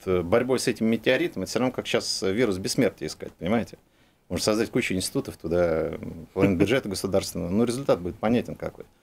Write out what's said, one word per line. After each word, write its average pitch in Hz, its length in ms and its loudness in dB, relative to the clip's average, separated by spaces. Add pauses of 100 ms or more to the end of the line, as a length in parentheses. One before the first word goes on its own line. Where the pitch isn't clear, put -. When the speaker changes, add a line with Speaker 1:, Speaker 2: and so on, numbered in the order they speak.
Speaker 1:
э, 90 160 2
борьбой 120 380 2
с - 80 -2
этим 110 180 0
метеоритом, 127 560 2
это 92 80 -6
все - 100 0
равно, 127 120 2
как - 140 -6
щас - 360 -2
вирус 98 360 2
бессмертия 95 500 0
искать, - 240 -12
понимаете? 107 460 -2 (500)
Можно 87 160 -4
создать 107 260 2
кучу - 240 0
институтов, 92 420 -4
туда, 80 520 0
м, 80 460 -10
половину 95 220 2
Speaker 2:
<laughs> - 20 2
Speaker 1:
бюджета 110 300 2
государственного, 90 640 -2
но 107 140 2
результат 123 360 0
будет 87 160 -6
понятен 110 380 0
какой. - 300 -10 (180)